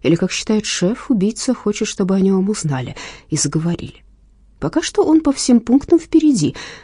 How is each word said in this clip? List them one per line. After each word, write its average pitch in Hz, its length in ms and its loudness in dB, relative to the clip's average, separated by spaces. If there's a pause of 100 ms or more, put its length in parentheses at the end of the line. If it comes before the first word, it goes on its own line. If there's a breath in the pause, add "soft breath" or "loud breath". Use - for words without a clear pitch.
Или, 151 140 4
как 185 160 -2
считает 214 340 -2
шеф, - 440 -4
убийца 226 440 0
хочет, 208 320 -4
чтобы 190 300 -2
о 196 40 2
нем 190 300 2
узнали 135 460 -4 (320 loud breath)
и 156 80 -4
заговорили? 160 680 -4 (540)
Пока - 240 -2
что - 220 0
он 311 160 4
по 302 120 0
всем 240 280 2
пунктам 285 380 2
впереди, 302 580 2 (280 loud breath)